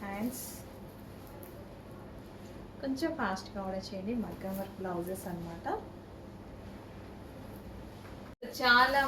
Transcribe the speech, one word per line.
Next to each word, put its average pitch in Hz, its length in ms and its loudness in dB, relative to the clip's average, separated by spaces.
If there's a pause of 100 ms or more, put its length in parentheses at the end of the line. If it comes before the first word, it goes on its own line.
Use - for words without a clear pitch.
hands. 208 420 -2 (2500)
కొంచెం 277 380 2
ఫాస్ట్‌గా 196 460 0
ఆర్డర్ 190 240 -2
చేయండి, 196 240 -2 (120)
మగ్గం 185 340 -4
వర్క్ 196 220 -6
బ్లౌజెస్ 180 500 -2
అన్నమాట. 170 360 -4 (3000)
చాలా 254 480 12